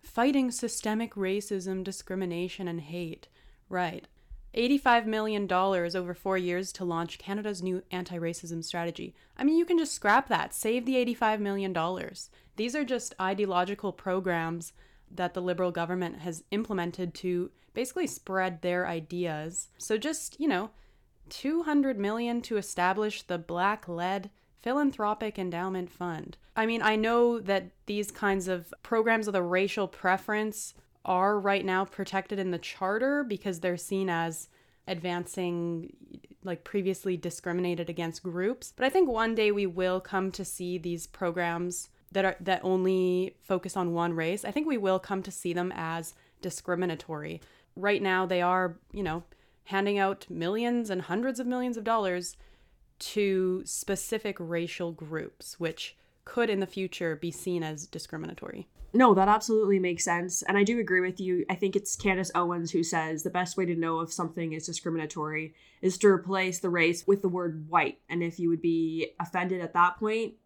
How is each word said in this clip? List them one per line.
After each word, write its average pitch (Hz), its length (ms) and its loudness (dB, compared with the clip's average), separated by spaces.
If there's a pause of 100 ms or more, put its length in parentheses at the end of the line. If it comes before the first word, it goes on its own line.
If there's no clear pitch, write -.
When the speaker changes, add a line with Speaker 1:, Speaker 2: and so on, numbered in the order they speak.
Speaker 1:
Fighting 262 480 2
Systemic 226 640 -2
Racism, 190 720 -2
Discrimination, 180 800 -4
and 170 140 -4
Hate. 165 480 -10 (400)
Right. 180 400 -4 (500)
Eighty-five 240 480 4
million 214 400 0
dollars 185 480 2
over 180 200 -2
four 190 240 0
years 180 340 -2
to - 120 -8
launch 170 340 -2
Canada's 202 440 -6
new 185 280 -2
anti-racism 170 760 -6
strategy. 175 500 -6 (220)
I - 80 -4
mean, 320 140 6
you 339 80 4
can 349 100 2
just 320 160 0
scrap 240 360 4
that. 175 260 0
Save 233 320 0
the 262 100 2
eighty-five 233 440 2
million 196 340 -2
dollars. 180 560 -4 (260)
These 233 180 -2
are 294 100 0
just 247 360 -4
ideological 190 720 0
programs 170 800 -2 (380)
that 180 240 -4
the 185 80 -4
Liberal 180 300 0
government 170 480 -2
has 165 300 -8
implemented 185 680 -2
to 180 340 -2 (240)
basically 277 320 -2
spread 185 560 -2
their 180 240 0
ideas. 165 880 -6
So - 220 -2
just, 302 420 -6
you 311 80 2
know, 202 220 0 (580)
two 320 360 -2
hundred 277 340 2
million 233 440 0
to 226 140 -4
establish 196 680 0
the 180 120 -4
Black-led 180 960 -2 (320)
Philanthropic 226 760 0
Endowment 180 520 -4
Fund. - 480 -8 (180)
I 220 80 2
mean, 226 160 0
I 214 160 4
know 233 440 4
that 190 320 0 (120)
these 208 260 -4
kinds 196 380 0
of 175 240 -4 (100)
programs 226 440 2
with 202 100 0
a 180 60 4
racial 185 440 2
preference 208 840 0 (320)
are 190 340 4
right 196 260 2
now 190 200 2
protected 190 520 -4
in 185 140 -2
the 175 80 -2
Charter 240 640 0
because 196 380 -4
they're 180 160 0
seen 190 340 -2
as 165 380 -2 (400)
advancing, 175 1040 -4 (480)
like, 175 220 -8
previously 190 520 -2
discriminated 175 720 -2
against 165 360 -6
groups. 185 500 -4
But 254 120 0
I - 20 4
think 349 200 4
one 226 280 2
day 214 160 4
we 202 140 2
will 185 340 0
come 190 320 -2
to 196 120 -6
see 180 340 -6
these 170 280 -6
programs 175 840 -2 (200)
that 196 140 2
are, 185 160 2
that 185 240 0
only 185 760 2
focus 185 360 -2
on 175 160 0
one 170 220 0
race. 165 300 -2
I 202 60 -4
think 302 160 0
we 277 120 0
will 190 200 2
come 190 240 -4
to 196 80 -8
see 180 220 -4
them 175 240 0
as 165 380 -6 (280)
discriminatory. 165 960 -4 (360)
Right 202 260 2
now, 185 240 4
they 180 160 4
are, 180 380 2 (120)
you 202 120 -4
know, 165 180 -2 (420)
handing 202 340 0
out 196 300 0
millions 220 600 0
and 180 120 -2
hundreds 233 360 -2
of 247 80 -4
millions 247 300 -2
of 220 80 -8
dollars 190 520 0 (600)
to 190 680 0
specific 202 760 -4
racial 170 500 -2
groups, 160 720 -10
which - 360 -4 (280)
could 233 260 0
in 196 80 2
the 196 80 0
future 180 480 -4
be 170 160 -4
seen 175 320 -4
as 156 240 -6
discriminatory. - 800 -10 (300)
Speaker 2:
No, 247 160 12
that 190 160 8
absolutely 214 500 4
makes 180 260 0
sense. 175 360 0
And 196 160 2
I 202 80 8
do 233 160 2
agree 180 220 4
with 185 180 -2
you. 180 300 0
I 185 40 0
think 196 220 0
it's - 200 -2
Candace 185 380 0
Owens 175 360 0
who 165 120 2
says 160 400 -2
the - 80 -2
best 180 280 -2
way 185 80 2
to 175 80 0
know 165 260 0
if 160 100 -4
something 165 440 -4
is 156 100 -8
discriminatory 156 920 -4 (280)
is 185 160 2
to 214 100 8
replace 185 520 2
the 185 100 0
race 170 360 2
with 196 140 6
the 196 80 2
word 170 400 -2
white. 160 300 2 (100)
And 170 140 -2
if 170 160 -4
you 170 100 2
would 165 140 2
be 165 460 2 (120)
offended 180 400 -2
at 170 140 -6
that 180 240 4
point 220 340 0 (140)